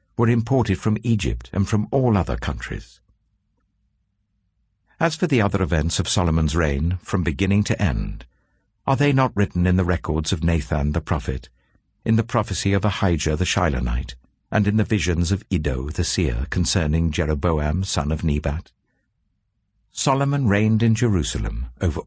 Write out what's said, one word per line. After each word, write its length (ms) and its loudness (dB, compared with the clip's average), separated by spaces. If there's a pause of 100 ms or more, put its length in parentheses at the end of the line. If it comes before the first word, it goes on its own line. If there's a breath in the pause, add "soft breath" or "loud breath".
(160)
were 120 2
imported 500 2
from 240 0
Egypt 500 -2
and 160 0
from 220 0
all 260 2
other 200 0
countries. 640 -8 (2000)
As 140 0
for 140 -2
the 120 2
other 220 2
events 380 0
of 80 -4
Solomon's 480 2
reign, 460 0
from 200 -2
beginning 420 0
to 160 -2
end, 460 -2 (580)
are 120 2
they 160 2
not 240 2
written 300 0
in 100 4
the 80 4
records 480 0
of 100 -2
Nathan 480 0
the 100 -2
prophet, 480 -4 (560)
in 120 2
the 80 2
prophecy 480 -2
of 120 2
Ahijah 520 0
the 80 -2
Shilonite, 720 -2 (340)
and 160 2
in 100 2
the 60 4
visions 480 0
of 200 -2
Iddo 400 -2
the 120 -2
seer 480 -2
concerning 640 0
Jeroboam 720 0
son 260 -2
of 140 -2
Nebat? 480 -2 (1200)
Solomon 560 0
reigned 340 2
in 140 4
Jerusalem 680 0 (140)
over 260 0